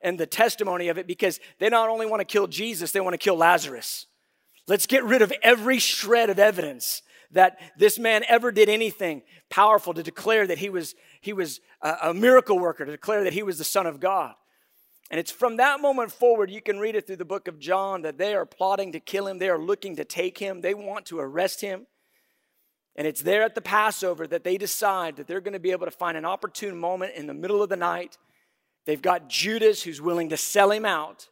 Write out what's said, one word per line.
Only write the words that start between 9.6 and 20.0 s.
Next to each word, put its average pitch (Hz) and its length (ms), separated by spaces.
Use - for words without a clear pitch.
to 165 80
declare 208 440
that 170 120
he 202 120
was, 175 240
he 208 120
was 175 280
a, 156 220
a 170 100
miracle 226 440
worker, 170 260
to 135 60
declare 202 340
that 180 80
he 190 100
was 185 160
the 156 60
Son 190 220
of 143 140
God. 170 340
And 160 100
it's 160 100
from 233 280
that 277 220
moment 269 300
forward, 226 400
you 208 120
can 202 160
read 214 180
it 202 100
through 190 100
the 175 100
book 190 200
of 165 120
John, 185 440
that 151 140
they 202 180
are 175 120
plotting 190 460
to 156 80
kill 196 260
him. 190 120
They 185 120
are 170 80
looking 185 380
to 151 80